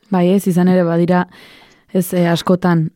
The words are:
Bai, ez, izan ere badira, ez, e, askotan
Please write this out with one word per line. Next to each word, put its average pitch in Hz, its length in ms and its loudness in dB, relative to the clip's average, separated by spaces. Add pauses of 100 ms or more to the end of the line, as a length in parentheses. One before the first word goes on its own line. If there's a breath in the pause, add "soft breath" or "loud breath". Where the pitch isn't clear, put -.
(120)
Bai, 180 180 0
ez, 196 180 0
izan 180 200 0
ere 185 160 2
badira, 170 400 0 (640 loud breath)
ez, 185 240 -2
e, 175 160 0
askotan 170 680 0